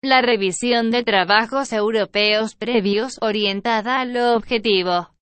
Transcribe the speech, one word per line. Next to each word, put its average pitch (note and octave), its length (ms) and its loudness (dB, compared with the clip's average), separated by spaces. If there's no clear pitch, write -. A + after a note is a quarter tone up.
La C4 200 2
revisión A#3 680 0
de A#3+ 120 0
trabajos A3 720 0
europeos G#3+ 800 0
previos A3 640 -2
orientada G#3+ 800 -2
a B3+ 60 -4
lo A#3+ 280 0
objetivo G3 760 0